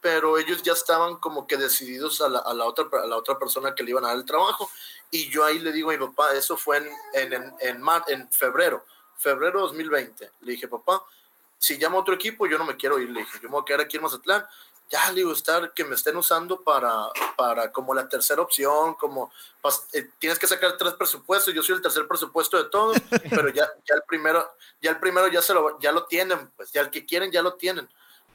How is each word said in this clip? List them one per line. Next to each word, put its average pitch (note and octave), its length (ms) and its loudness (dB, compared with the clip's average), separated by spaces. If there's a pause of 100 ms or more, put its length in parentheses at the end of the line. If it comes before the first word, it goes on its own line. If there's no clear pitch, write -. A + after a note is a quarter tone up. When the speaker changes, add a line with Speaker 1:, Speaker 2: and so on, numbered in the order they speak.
Speaker 1:
pero D#3 360 4
ellos E3+ 260 0
ya E3+ 100 4
estaban E3+ 440 2
como D#3 300 -6
que C#3+ 100 0
decididos C3+ 640 -2
a D3 80 2
la, B2+ 100 0
a A#2+ 140 -4
la A#2 120 -2
otra, A#2+ 200 -2 (180)
a A2 40 -4
la A#2 100 -2
otra C#3 220 -2
persona C3+ 360 -4
que - 80 -6
le A#2+ 80 -6
iban B2 140 0
a A#2 40 0
dar A#2+ 80 0
el B2+ 80 -8
trabajo. F#3 440 0 (420)
Y D#3 180 -4
yo D3+ 160 4
ahí D#3 140 2
le D#3+ 120 -4
digo D#3+ 200 -2
a D3+ 60 0
mi C3+ 100 -2
papá, C#3+ 260 2
eso C#3 240 0
fue D3 200 2
en, D3+ 120 -4 (240)
en, C3 200 -2
en, B2+ 260 -8
en B2 220 -4
mar-, D#3+ 260 2
en C3 240 -4
febrero, C3+ 540 2 (320)
febrero D#3 440 0
dos D#3+ 120 -2
mil D#3 160 -8
veinte. B2 420 -4 (100)
Le B2 120 -8
dije, A#2+ 140 -10
"Papá, B2 360 -2 (540)
si - 200 0
llama E3 200 2
otro F#3+ 180 2
equipo, G#3+ 320 -2
yo D#3 100 2
no D#3+ 80 0
me C#3+ 120 -4
quiero C3+ 220 2
ir", B2 100 -4
le A#2 120 -8
dije, - 200 -12
"yo A#2+ 80 -14
me C3 40 -10
voy C#3+ 80 0
a C#3 40 -8
quedar C#3+ 160 0
aquí D3 160 -4
en D3+ 60 -6
Mazatlán". E3+ 420 0 (440)
Ya, F3+ 220 0
le F#3 100 -4
digo, F3 100 2
"estar, D#3+ 420 0
que E3 120 -2
me C3+ 100 -4
estén D#3 220 0
usando F3 440 0
para, A#2+ 460 2 (300)
para A#2 340 0
como B2+ 240 -4
la C3 140 -2
tercera D3 320 0
opción, D3+ 540 2
como C#3 360 -6 (320)
pas-, C#3 300 0
eh, D3 160 -4 (100)
tienes E3 180 0
que - 100 0
sacar F3+ 300 2
tres F3 160 0
presupuestos, F#3 600 0
yo D#3 100 -2
soy F#3 120 2
el F#3 60 -6
tercer D#3 260 0
presupuesto D#3+ 540 0
de D3+ 80 -2
todos", G#3+ 280 4 (120)
Speaker 2:
<laughs> G#3+ 240 0
Speaker 1:
pero D3+ 160 4
ya, C#3+ 180 2 (200)
ya D3 80 4
el D3 120 0
primero, D#3+ 400 2 (340)
ya D#3+ 100 2
el D#3+ 80 -2
primero F#3 300 4
ya E3+ 120 2
se - 120 2
lo, D3+ 260 2
ya D3 120 2
lo E3+ 140 2
tienen, F3 520 -2
pues, - 140 -16
ya C#3+ 100 0
el C#3+ 100 0
que - 140 -10
quieren F3+ 260 -2
ya E3+ 100 2
lo F3+ 140 2
tienen. F3 320 -4 (480)